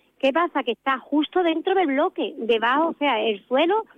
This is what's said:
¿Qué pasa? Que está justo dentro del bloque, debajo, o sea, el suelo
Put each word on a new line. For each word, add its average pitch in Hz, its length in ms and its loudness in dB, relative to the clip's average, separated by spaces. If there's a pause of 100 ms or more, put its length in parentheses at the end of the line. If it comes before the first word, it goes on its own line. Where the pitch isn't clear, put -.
(200)
¿Qué 269 140 2
pasa? 320 280 0
Que 240 100 -4
está 269 260 -4
justo 302 440 0
dentro 330 320 0
del 370 120 2
bloque, 285 500 -2
debajo, 240 540 0
o - 80 -6
sea, 247 240 0
el 214 260 -4
suelo 339 360 0 (140)